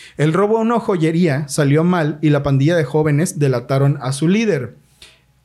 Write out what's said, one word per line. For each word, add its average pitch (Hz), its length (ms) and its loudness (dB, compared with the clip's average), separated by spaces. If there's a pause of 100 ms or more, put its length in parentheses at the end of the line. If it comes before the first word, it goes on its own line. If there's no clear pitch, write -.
(180)
El 156 160 0
robo 208 240 2
a 226 40 0
una 226 180 0
joyería 156 680 0
salió 147 360 2
mal 170 380 0
y 156 80 2
la 143 140 2
pandilla 139 320 2
de 160 100 0
jóvenes 156 540 -2
delataron 135 640 0
a 127 120 -6
su 156 140 -2
líder. 190 480 -2 (680)